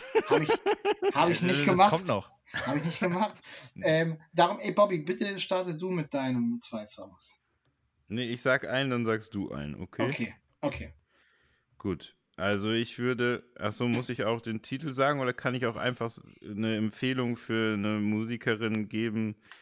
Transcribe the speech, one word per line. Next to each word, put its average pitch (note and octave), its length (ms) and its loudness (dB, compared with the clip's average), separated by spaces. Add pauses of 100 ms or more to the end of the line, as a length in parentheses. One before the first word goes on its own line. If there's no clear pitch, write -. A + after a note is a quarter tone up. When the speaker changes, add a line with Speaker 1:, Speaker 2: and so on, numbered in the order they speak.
(280)
Speaker 1:
Hab - 140 4
ich, D3+ 60 0
Speaker 2:
<laughs> G4+ 680 0
Speaker 1:
hab E3+ 160 6
ich E3 120 0
Speaker 3:
Äh, - 40 2
Speaker 1:
nicht C#3+ 140 4
Speaker 3:
das C#3+ 60 2
Speaker 1:
gemacht. F#3+ 240 8
Speaker 3:
kommt F3+ 180 0
noch. G#2 220 -2 (220)
Speaker 1:
Hab C3+ 240 -2
ich D3+ 80 -2
nicht E3 160 -4
gemacht. F3+ 340 0 (220)
Speaker 3:
<laughs> - 200 -18
Nee. - 80 -4 (180)
Speaker 1:
Ähm, D#3+ 180 -2 (120)
darum, E3+ 280 4
ey, G3 120 -4
Bobby, G3 260 6
bitte F#3 420 -2
starte F3+ 360 -2
du F#3 140 -4
mit D#3 240 -2
deinen A#2+ 460 0
zwei G#2+ 260 -8
Songs. - 500 -14 (720)
Speaker 2:
Nee, A#2 220 -4
ich A#2+ 120 -6
sag C3 260 2
einen, C3 220 0
dann A#2+ 140 0
sagst A2 300 -2
du G2 160 -4
einen, D2 240 -6
okay? - 280 -6
Speaker 1:
Okay, D3 320 -4 (260)
okay. A#2+ 340 -6 (840)
Speaker 2:
Gut. - 380 -6 (200)
Also G2+ 340 0
ich A#2 280 -2
würde, B2 440 0 (160)
ach G#2 140 -2
so, B2 160 -2
muss A#2+ 220 0
ich A#2+ 140 -2
auch A2+ 160 0
den A2 220 -6
Titel C3+ 300 -6
sagen C3+ 280 2
oder B2 120 0
kann B2+ 220 -4
ich B2 120 0
auch A2+ 100 -2
einfach A#2+ 300 -2
s-, - 160 -10 (200)
eine G#2+ 340 -2
Empfehlung A#2+ 600 -2
für A2+ 380 0
eine G#2 240 0
Musikerin A2 920 -2
geben, A2 480 -2 (260)